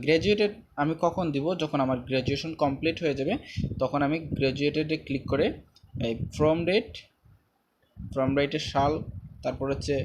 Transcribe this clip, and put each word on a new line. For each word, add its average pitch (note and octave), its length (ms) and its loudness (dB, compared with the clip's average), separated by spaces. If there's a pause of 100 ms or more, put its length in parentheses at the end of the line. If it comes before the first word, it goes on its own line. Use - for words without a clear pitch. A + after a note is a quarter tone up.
গ্র্যাজুয়েটেড G3+ 500 4 (280)
আমি D#3 120 2 (120)
কখন E3+ 200 0 (100)
দিব? C#3 100 0 (180)
যখন D3+ 220 0
আমার C3 120 2 (120)
গ্র্যাজুয়েশন C#3 420 0 (120)
কমপ্লিট D3 400 0
হয়ে C#3+ 160 2
যাবে D3+ 140 0 (480)
তখন C#3 260 2
আমি D#3 100 2 (200)
গ্র্যাজুয়েটেডে D3 680 2
ক্লিক C3+ 260 -4
করে C#3+ 140 4 (640)
এই A2+ 60 0 (240)
from D#3 200 6 (120)
date, G#3 240 2 (1200)
from C3+ 240 2
ডেটের C#3+ 340 2
সাল, C#3+ 200 2 (520)
তারপর B2+ 300 -4
হচ্ছে C#3 320 -2